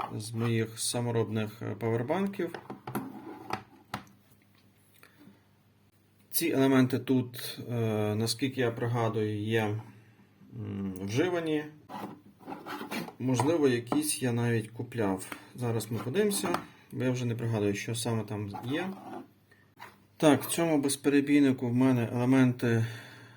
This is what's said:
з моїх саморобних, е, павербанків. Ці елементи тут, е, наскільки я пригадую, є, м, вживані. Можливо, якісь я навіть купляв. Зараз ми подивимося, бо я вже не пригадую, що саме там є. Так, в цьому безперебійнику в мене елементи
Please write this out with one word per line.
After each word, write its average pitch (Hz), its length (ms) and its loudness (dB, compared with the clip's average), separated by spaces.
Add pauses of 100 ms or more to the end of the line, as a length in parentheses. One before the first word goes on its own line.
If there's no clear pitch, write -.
(160)
з 113 160 -8
моїх 113 480 0
саморобних, 110 840 -2
е, 113 140 -6
павербанків. 151 800 -2 (3750)
Ці 165 180 2
елементи 135 500 4
тут, 123 600 -2 (120)
е, 110 440 2
наскільки 127 460 0
я 117 100 2
пригадую, 113 680 0
є, 110 220 2 (920)
м, 101 460 -6
вживані. 156 640 -2 (1500)
Можливо, 131 480 4
якісь 131 540 0
я 127 100 0
навіть 117 400 0
купляв. 107 640 -2 (200)
Зараз 113 360 -4
ми 113 80 -2
подивимося, 175 600 0 (320)
бо 123 120 -4
я 127 80 2
вже 123 140 -2
не 117 100 0
пригадую, 110 400 2
що 113 200 -6
саме 113 280 -2
там 104 300 -6 (120)
є. 170 280 -4 (1200)
Так, 147 260 4
в - 40 -6
цьому 165 300 2
безперебійнику 139 920 4
в 117 40 0
мене 123 400 4
елементи 123 720 4 (520)